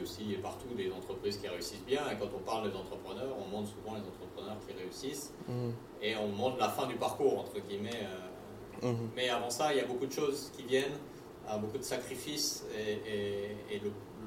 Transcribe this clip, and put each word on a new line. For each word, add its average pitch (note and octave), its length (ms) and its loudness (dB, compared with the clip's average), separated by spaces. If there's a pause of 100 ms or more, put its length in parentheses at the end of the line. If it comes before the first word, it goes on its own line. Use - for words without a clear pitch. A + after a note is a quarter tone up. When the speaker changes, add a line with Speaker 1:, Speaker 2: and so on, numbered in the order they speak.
Speaker 1:
aussi G#2+ 300 -2
et F#2 60 0
partout B2 360 -4
des F#2+ 160 2
entreprises F#2+ 460 -2
qui G2+ 100 -4
réussissent F2+ 380 -4
bien. C3+ 160 6 (100)
Et G#2+ 60 0
quand G2+ 180 0
on G2 40 -2
parle G#2+ 320 2
des F#2+ 40 -2
entrepreneurs, F#2+ 640 -4
on F#2+ 100 -4
montre G2+ 200 0
souvent - 280 -6
les G#2+ 40 -2
entrepreneurs - 560 -6 (100)
qui - 60 -8
réussissent. - 580 -4 (160)
Speaker 2:
Mm. B2 240 0 (300)
Speaker 1:
Et G#2+ 160 2
on G#2+ 120 2
montre B2 280 2
la A2 140 6
fin C3 160 2
du A#2 80 0
parcours, - 460 6
entre - 200 -4
guillemets. G2+ 300 -2 (140)
Euh, F#2 240 -6 (540)
Speaker 2:
Mhm. A#2 320 2
Speaker 1:
mais B2+ 140 2
avant A#2+ 220 2
ça, D3+ 220 6
il C#3 40 6
y B2+ 40 8
a B2 40 4
beaucoup B2+ 220 2
de C3+ 60 -2
choses C#3+ 440 2
qui C3+ 80 -8
viennent, C#3 340 4 (500)
euh, G#2+ 100 2
beaucoup G#2 180 0
de - 80 0
sacrifices. - 800 0 (100)
Et, G#2+ 180 0 (140)
et, G2+ 500 0 (200)
et - 20 0
le, G#3 140 0 (340)